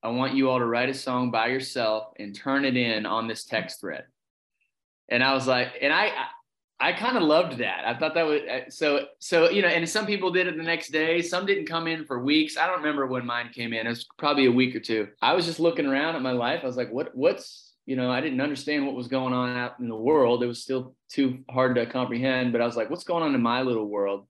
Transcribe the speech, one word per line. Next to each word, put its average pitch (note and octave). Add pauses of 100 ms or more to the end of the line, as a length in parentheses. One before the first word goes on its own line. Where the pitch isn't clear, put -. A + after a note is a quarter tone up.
I A2+
want B2+
you C3+
all B2+
to A#2+
write A#2
a C3+
song B2+
by A2+
yourself A#2+
and G2+
turn C3+
it B2+
in A2+
on A2+
this A2
text -
thread." E2 (1040)
And A#2+
I C3+
was B2+
like, B2
and C#3+
I, F#3+ (680)
I E3
kinda B3
loved D#3
that. F#2
I A#2+
thought D3+
that E3
was, D3+
uh, B2+
so, C#3+ (140)
so, E3+
you G3
know, F3+
and E3
some G#3
people F#3+
did F3+
it D#3+
the D#3+
next E3
day. D#3+
Some F3+
didn't G3
come E3
in D#3+
for B2
weeks. D3+
I D#3
don't F3+
remember D3
when B2+
mine A#2+
came A#2
in. A2+
It A#2
was A#2 (100)
probably C#3+
a B2
week B2+
or A2+
two. A2 (140)
I C3+
was F3
just E3
looking E3
around C#3+
at C#3
my C3
life. B2
I C3+
was B2
like, A#2
"What, B2+
what's," - (100)
you C3+
know, B2+
I B2
didn't C3+
understand D3
what C3
was A#2+
going B2+
on B2
out B2
in B2
the A2+
world. B2
It B2
was A#2+
still C3 (140)
too C3
hard B2+
to A#2
comprehend, B2+
but A#2
I A#2+
was A#2
like, A2+
"What's -
going E3+
on D3
in B2
my A#2+
little A#2
world?" G2+